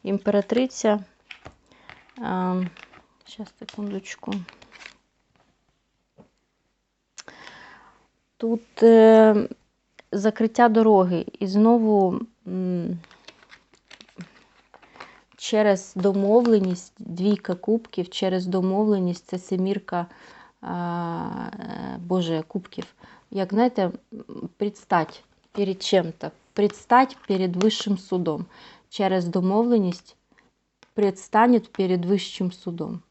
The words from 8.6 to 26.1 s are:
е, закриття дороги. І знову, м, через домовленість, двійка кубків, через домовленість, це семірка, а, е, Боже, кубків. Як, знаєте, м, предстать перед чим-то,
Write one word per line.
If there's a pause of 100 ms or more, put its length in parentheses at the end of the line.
е, (640)
закриття
дороги. (120)
І
знову, (260)
м, (2500)
через
домовленість,
двійка
кубків,
через
домовленість,
це
семірка, (540)
а,
е,
Боже,
кубків. (360)
Як,
знаєте, (200)
м,
предстать (280)
перед
чим-то, (220)